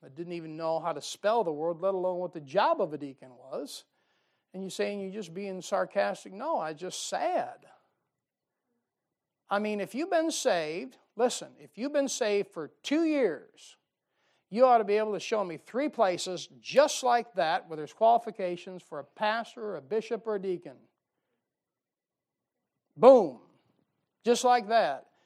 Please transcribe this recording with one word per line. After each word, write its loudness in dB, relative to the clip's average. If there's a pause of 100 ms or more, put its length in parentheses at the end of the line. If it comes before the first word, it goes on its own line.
that -20
didn't -12
even -10
know -2
how -4
to -6
spell 0
the -2
word, -4
let 0
alone -2
what -6
the -12
job 2
of -2
a -8
deacon -14
was. -12 (680)
And -10
you're -8
saying -6
you're -10
just -12
being -10
sarcastic? -2
No, -4
I -6
just -10
sad. -4 (1800)
I 0
mean, -2
if -6
you've -4
been 2
saved, -2 (180)
listen, -2 (120)
if -20
you've -6
been 0
saved 0
for -10 (120)
two 2
years, -2 (720)
you 6
ought 8
to 2
be 2
able 0
to -4
show -2
me -8
three -4
places -2 (100)
just 2
like 2
that 0
where -8
there's -10
qualifications 0
for -12
a -12
pastor -4
or -8
a -10
bishop -6
or -2
a -4
deacon. -6 (2250)
Boom. 8 (880)
Just 2
like 4
that. 2 (200)